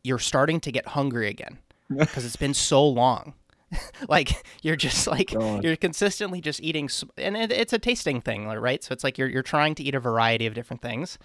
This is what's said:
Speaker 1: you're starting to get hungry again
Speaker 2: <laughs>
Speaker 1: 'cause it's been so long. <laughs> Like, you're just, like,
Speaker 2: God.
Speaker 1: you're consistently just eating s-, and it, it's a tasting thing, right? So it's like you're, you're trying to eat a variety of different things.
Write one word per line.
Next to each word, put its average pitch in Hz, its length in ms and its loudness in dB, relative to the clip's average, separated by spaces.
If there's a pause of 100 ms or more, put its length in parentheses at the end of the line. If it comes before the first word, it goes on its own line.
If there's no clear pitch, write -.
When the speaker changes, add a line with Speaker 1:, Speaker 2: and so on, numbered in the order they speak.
Speaker 1:
you're 127 160 0
starting 151 420 2
to 135 120 -6
get - 160 -2
hungry 123 400 0
again - 300 -10 (320)
Speaker 2:
<laughs> 135 80 -2
Speaker 1:
'cause 147 260 0
it's 117 120 -8
been 143 180 0
so 147 320 6
long. 127 520 2
<laughs> - 60 -20 (640)
Like, 147 360 2 (180)
you're 160 140 2
just, - 320 0
like, - 240 2
Speaker 2:
God. 107 320 0
Speaker 1:
you're 160 100 2
consistently 185 680 0
just 151 220 -6
eating 156 220 -2
s-, - 180 -4 (160)
and 202 180 -2
it, 226 140 0
it's - 220 0
a 226 60 4
tasting 170 420 0
thing, 107 260 -4
right? 113 380 -2
So - 80 -6
it's 127 100 -8
like 135 160 -2
you're, 131 100 2
you're 127 140 0
trying 156 340 2
to 156 60 -8
eat 139 140 -2
a 131 40 -2
variety 113 460 2
of 107 80 -4
different 117 260 -10
things. 123 440 -6